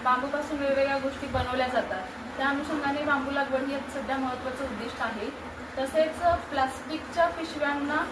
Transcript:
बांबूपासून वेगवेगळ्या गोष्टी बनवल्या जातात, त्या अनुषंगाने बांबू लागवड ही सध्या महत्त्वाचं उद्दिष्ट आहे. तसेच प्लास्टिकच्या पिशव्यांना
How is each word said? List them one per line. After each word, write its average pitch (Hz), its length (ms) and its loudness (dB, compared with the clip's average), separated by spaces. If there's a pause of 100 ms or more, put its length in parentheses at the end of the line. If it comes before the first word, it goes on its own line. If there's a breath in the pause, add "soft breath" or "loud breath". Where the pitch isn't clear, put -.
बांबूपासून 285 560 2
वेगवेगळ्या 277 380 4
गोष्टी 269 300 -2
बनवल्या 254 400 0
जातात, 226 340 0 (360)
त्या 269 100 0
अनुषंगाने 294 560 0
बांबू 277 280 2
लागवड 269 280 0
ही 277 180 -2 (160)
सध्या 262 240 -2
महत्त्वाचं 254 460 -4
उद्दिष्ट 233 360 -6
आहे. 226 560 -4 (220)
तसेच 311 440 2 (280)
प्लास्टिकच्या 311 800 2
पिशव्यांना 294 840 0